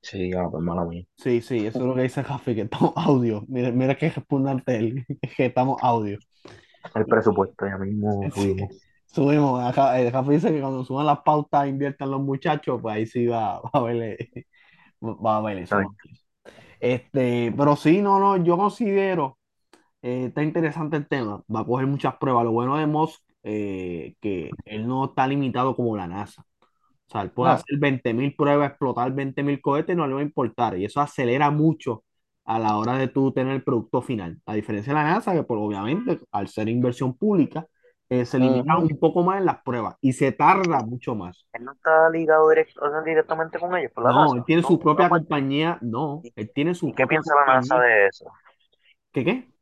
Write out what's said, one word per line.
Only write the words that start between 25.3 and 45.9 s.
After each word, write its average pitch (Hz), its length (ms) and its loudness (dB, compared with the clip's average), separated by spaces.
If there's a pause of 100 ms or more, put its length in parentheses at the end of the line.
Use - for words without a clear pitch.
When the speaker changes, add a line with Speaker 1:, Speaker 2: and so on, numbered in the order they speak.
Speaker 2:
como 117 220 -2
la 90 100 -6
nasa. 98 380 -12 (640)
O - 40 -20
sea, 110 100 -6
él 95 100 -8
puede 127 200 2
Speaker 3:
No. 123 40 6
Speaker 2:
hacer 143 240 -6
veinte 135 340 0
mil 135 220 -2
pruebas, 143 360 2
explotar 127 420 -4
veinte 139 300 -4
mil 143 180 -2
cohetes, 156 340 -2
no 160 120 0
le 135 80 -4
va 139 60 -4
a - 20 -2
importar. 120 540 -2
Y 95 80 -2
eso 104 160 -4
acelera 143 500 0
mucho 151 520 0 (420)
a 113 140 -2
la 107 180 0
hora 120 200 -2
de 131 120 -2
tú 135 240 0
tener 131 200 -2
el 131 100 -4
producto 123 380 -2
final. 95 440 -8
A 107 100 -6
diferencia 107 380 -4
de 156 60 2
la 151 60 2
nasa, 190 280 0
que, 151 100 2
pues, 113 180 -2
obviamente, 117 580 -4 (120)
al 98 160 -4
ser 107 220 -4
inversión 123 480 -2
pública, 180 500 0 (420)
eh, 123 160 2
se 131 140 -2
limita 131 380 4
Speaker 3:
Ujú. 165 100 2
Speaker 2:
un 151 120 -2
poco 165 240 4
más 185 160 2
en 190 60 0
las - 180 0
pruebas 117 380 -4
y 131 120 4
se 135 180 2
tarda 165 520 4
mucho 120 320 -6
más. 90 380 -12
Speaker 1:
Él 120 120 -12
no 135 80 -14
está 160 360 4
ligado 156 400 4
direct-, 156 320 2
o 147 80 -2
sea, 151 120 -4
directamente 160 580 -2
con 180 160 -4
ellos, 143 180 -4
por 117 100 -8
la 127 80 4
Speaker 2:
No, 180 140 6
Speaker 1:
nasa, 127 120 2
Speaker 2:
él 120 80 -4
tiene 165 160 2
Speaker 1:
¿no? 170 60 -2
Speaker 2:
su 175 120 4
propia 156 280 4
Speaker 1:
Aparte. 170 180 2
Speaker 2:
compañía, 147 560 -2
no, 139 420 -6